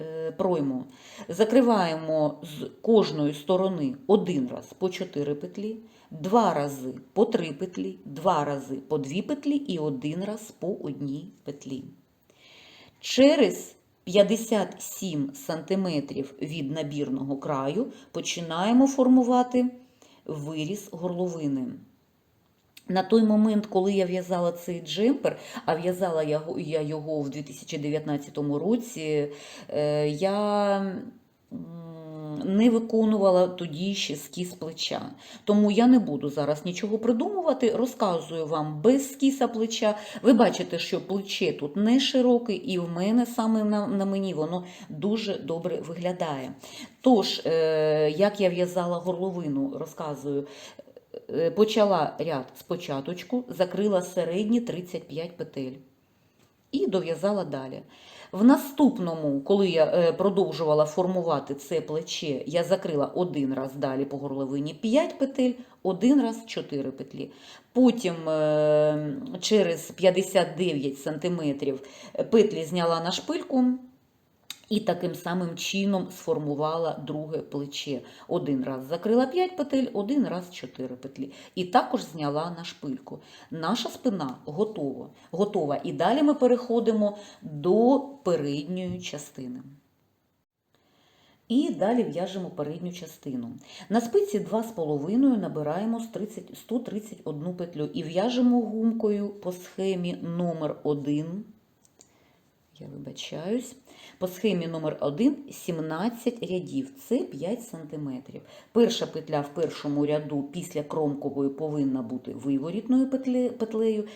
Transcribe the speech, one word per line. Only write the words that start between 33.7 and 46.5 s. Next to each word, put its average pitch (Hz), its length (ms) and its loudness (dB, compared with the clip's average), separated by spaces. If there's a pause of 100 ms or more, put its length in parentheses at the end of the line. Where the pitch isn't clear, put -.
ще - 220 -6
скіс - 380 -10
плеча. - 560 -8 (340)
Тому 208 260 6
я 220 160 6
не 254 120 10
буду 147 320 0
зараз 147 340 -2
нічого 202 340 -2
придумувати, 262 720 2
розказую 170 760 -2
вам 151 360 -2
без 269 300 4
скіса 269 360 2
плеча. 220 500 0 (240)
Ви 240 100 8
бачите, 185 460 4
що 165 280 -4
плече 190 460 -2
тут 147 240 -6
не 220 240 6
широке, 240 540 4
і 185 240 -2
в 170 100 -2
мене 202 380 2
саме 220 380 0
на, 208 220 0
на 196 180 0
мені 196 300 -2
воно 170 300 -2 (240)
дуже 202 500 -2
добре 160 420 -4
виглядає. 165 760 -4 (460)